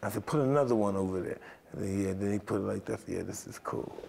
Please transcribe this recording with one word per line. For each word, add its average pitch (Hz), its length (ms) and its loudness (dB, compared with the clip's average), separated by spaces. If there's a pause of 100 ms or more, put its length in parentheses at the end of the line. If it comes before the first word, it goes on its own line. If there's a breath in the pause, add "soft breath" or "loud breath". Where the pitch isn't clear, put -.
I 101 80 -2
said, 101 160 -2
"Put 151 140 4
another 135 340 6
one 101 220 4
over 95 240 0
there." - 180 -4 (340 loud breath)
And 98 100 -4
then, 98 240 0
yeah, 95 60 0
then 101 220 0
he 104 40 2
put 104 220 -2
it 98 40 0
like 101 200 0
that. 110 240 -4
"Yeah, 90 140 -2
this 95 240 -8
is - 120 -12
cool. - 320 -4 (180)